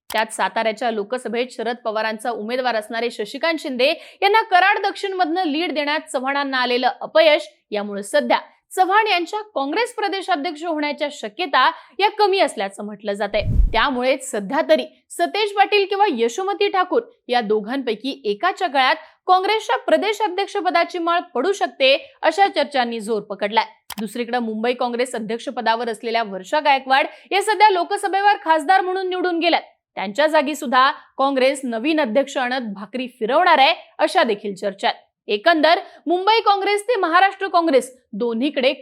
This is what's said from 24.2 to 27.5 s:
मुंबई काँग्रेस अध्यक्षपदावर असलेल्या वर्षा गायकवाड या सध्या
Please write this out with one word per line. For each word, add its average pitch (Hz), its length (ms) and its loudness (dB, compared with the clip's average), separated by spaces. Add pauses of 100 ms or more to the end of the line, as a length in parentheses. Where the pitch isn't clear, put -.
मुंबई 220 340 -2
काँग्रेस 254 420 -4
अध्यक्षपदावर 233 720 -4
असलेल्या 226 340 -4
वर्षा 196 380 -4
गायकवाड 269 460 2 (240)
या 381 120 2
सध्या 415 280 4